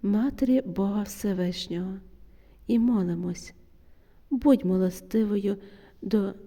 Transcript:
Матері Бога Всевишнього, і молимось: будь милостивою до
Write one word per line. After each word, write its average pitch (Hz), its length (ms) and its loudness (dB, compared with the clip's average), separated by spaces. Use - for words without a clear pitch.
Матері 254 580 2
Бога 196 420 -2
Всевишнього, 180 920 -4
і 233 80 4
молимось: 180 760 0
будь 269 340 4
милостивою 196 920 0
до 196 320 0